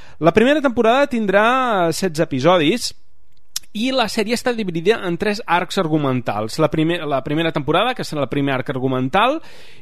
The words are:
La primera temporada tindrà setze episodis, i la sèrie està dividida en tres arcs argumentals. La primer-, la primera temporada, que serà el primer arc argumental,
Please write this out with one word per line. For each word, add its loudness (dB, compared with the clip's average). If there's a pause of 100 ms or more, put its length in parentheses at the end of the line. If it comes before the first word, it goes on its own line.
(200)
La 6
primera 4
temporada 2
tindrà 2
setze -2
episodis, 2 (800)
i -4
la 2
sèrie 0
està -2
dividida 0 (100)
en 0
tres -2
arcs 0
argumentals. 0
La 4
primer-, 0
la 0
primera -2
temporada, 0
que -8
serà -2
el -6
primer 0
arc -4
argumental, 0 (440)